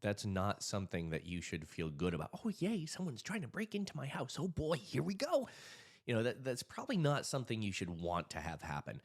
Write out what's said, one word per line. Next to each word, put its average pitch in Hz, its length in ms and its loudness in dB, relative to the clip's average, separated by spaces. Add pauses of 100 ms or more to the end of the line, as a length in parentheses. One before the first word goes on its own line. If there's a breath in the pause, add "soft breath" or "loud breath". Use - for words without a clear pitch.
That's 104 240 0
not 98 380 2
something 90 480 -2
that 80 160 0
you 87 140 -2
should 80 280 -4
feel 82 220 0
good 82 240 2
about. 76 180 -2
Oh, - 260 -2
yay, 185 280 2
someone's 160 360 -4
trying 202 200 -2
to 131 60 -4
break 214 260 -4
into 202 220 -2
my 139 100 -2
house. 135 340 -4
Oh, 170 80 2
boy, 156 280 2
here - 260 0
we 180 120 0
go. 277 340 2 (580 loud breath)
You 123 80 2
know, 113 80 6
that, 123 220 0
that's 127 180 0
probably 247 340 -2
not 143 300 6
something 120 360 0
you 101 100 2
should 92 180 0
want 85 400 0
to - 100 -2
have 80 220 -4
happen. 71 420 -4